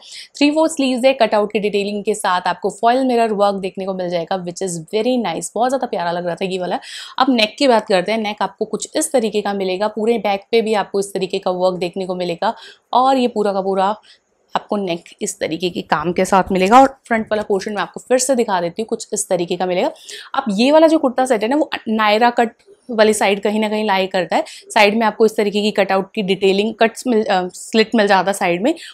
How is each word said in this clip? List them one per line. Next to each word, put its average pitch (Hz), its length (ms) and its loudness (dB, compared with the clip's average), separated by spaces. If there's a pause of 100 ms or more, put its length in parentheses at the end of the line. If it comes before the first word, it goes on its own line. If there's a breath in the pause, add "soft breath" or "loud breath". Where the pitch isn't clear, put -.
(380 loud breath)
थ्री 285 140 4
फोर 320 160 2
स्लीव्स 262 380 -2
है, 269 80 6
कटआउट 214 400 0
की 220 60 0
डिटेलिंग 202 440 -4
के 208 100 0
साथ 185 280 -2
आपको 180 280 -2
फॉयल 247 360 0
मिरर 233 280 2
वर्क 202 220 2
देखने 190 300 -8
को 196 80 -4
मिल 180 160 -6
जाएगा, 175 360 -4
which 175 180 -8
is 185 80 -4 (240)
very 240 300 0
nice। 170 300 -6
बहुत 233 140 0
ज़्यादा 254 180 -4
प्यारा 175 240 -4
लग 175 140 -4
रहा 170 100 -4
था 196 100 -6
ये 185 140 -4
वाला। 180 200 -4 (400 loud breath)
अब 269 100 2
नेक 220 300 2
की 285 80 2
बात 220 200 4
करते 190 240 0
हैं, 226 80 -2
नेक 208 220 -6
आपको 202 240 -6
कुछ - 300 -10
इस 311 160 -4
तरीके 220 300 0
का 202 120 -4
मिलेगा, 190 340 -2
पूरे 220 300 -2
बैक 196 240 -2 (100)
पे 226 100 4
भी 220 120 0
आपको 202 260 -2
इस 196 140 -4
तरीके 190 260 -4
का 185 120 -2
वर्क 180 280 0
देखने 185 260 -6
को 180 100 -4
मिलेगा 180 400 -4 (380 loud breath)
और 262 240 4
ये 247 100 2
पूरा 208 260 -2
का 196 80 -2
पूरा 196 340 0 (600 soft breath)
आपको 208 220 -4
नेक 175 260 -4 (180)
इस - 180 -8
तरीके 170 300 -4
के 190 120 -8
काम 170 320 -2
के 190 120 0
साथ 185 260 4
मिलेगा। 196 300 6
और 269 240 2
फ्रंट 220 200 -2
वाला 214 180 -2
पोर्शन 208 280 -2
मैं 202 100 -4
आपको - 180 -8
फिर - 180 0
से 254 180 2
दिखा 220 260 0
देती 170 200 -4
हूँ, 220 60 -6
कुछ - 260 -6
इस - 160 -4
तरीके 175 260 0
का 185 100 -2
मिलेगा। 185 260 0 (440 loud breath)
अब 269 140 -2
ये 226 220 2
वाला 320 160 6
जो 311 120 4
कुर्ता 262 260 0
सेट 226 180 0
है 220 60 0
ना, 277 60 0
वो 302 140 0 (180)
नायरा 220 420 4
कट 240 200 0 (420)
वाली 214 220 4
साइड 202 280 0
कहीं 214 180 0
ना 220 100 0
कहीं 214 160 -2
लाई 190 220 0
करता 185 280 -2
है। 311 80 2 (300 loud breath)
साइड 208 240 4
में 233 80 2
आपको 220 200 2
इस 214 120 2
तरीके 208 240 0
की 208 100 0
कटआउट 190 440 0
की 220 60 -4
डिटेलिंग, 196 580 0
कट्स 226 280 0
मिल, 220 160 2
अ, 185 240 0
स्लिट 220 480 -2
मिल 208 120 4
जाता 190 240 2
है - 20 2
साइड 180 300 -2
में 311 120 2 (180 loud breath)